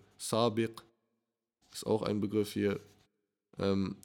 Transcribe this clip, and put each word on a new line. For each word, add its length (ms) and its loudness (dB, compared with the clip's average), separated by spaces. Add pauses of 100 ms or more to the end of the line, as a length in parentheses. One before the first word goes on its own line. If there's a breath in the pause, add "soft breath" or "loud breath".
(180 soft breath)
Sabiq, 640 0 (880)
ist 140 -12
auch 160 2
ein 200 0
Begriff 320 0
hier, 260 0 (800)
ähm, 480 0